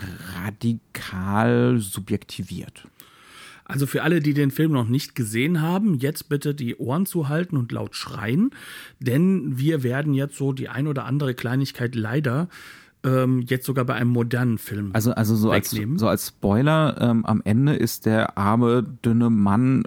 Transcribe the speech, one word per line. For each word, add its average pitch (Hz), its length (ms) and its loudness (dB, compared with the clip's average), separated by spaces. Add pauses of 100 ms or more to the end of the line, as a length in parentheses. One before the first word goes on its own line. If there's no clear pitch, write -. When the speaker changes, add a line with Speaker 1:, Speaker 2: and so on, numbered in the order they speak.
(440)
Speaker 1:
radikal 113 1400 0
subjektiviert. - 1080 -8 (760)
Speaker 2:
Also 139 220 -2
für 135 160 -4
alle, 165 160 2
die 147 160 0
den 143 160 2
Film 160 220 0
noch 120 140 0
nicht 127 280 -2
gesehen 127 460 0
haben, 180 340 2
jetzt 139 340 -4
bitte 143 240 -2
die 127 220 -6
Ohren 139 320 -2
zuhalten 160 500 -2
und 120 140 -4
laut 110 240 -6
schreien, 139 560 -2 (480)
denn 143 580 0
wir 147 240 0
werden 135 320 0
jetzt 135 240 -2
so 139 160 -2
die 127 160 -8
ein 123 160 -4
oder 135 200 -4
andere 135 280 -2
Kleinigkeit 123 640 -4
leider, 127 520 -2 (560)
ähm, 131 440 2
jetzt 127 180 -2
sogar 127 200 0
bei 123 100 -2
einem 120 160 2
modernen 120 480 0
Film 101 340 -6
Speaker 1:
Also, 110 200 2
also 110 220 2
so 110 140 4
als, 101 240 0
Speaker 2:
wegnehmen. 113 240 -2
Speaker 1:
so 110 100 2
als 98 200 0
Spoiler, 147 760 2
ähm, 117 240 2
am 107 180 2
Ende 135 300 4
ist - 320 -2
der 110 320 2
arme, 117 460 2
dünne 117 480 2
Mann 113 560 4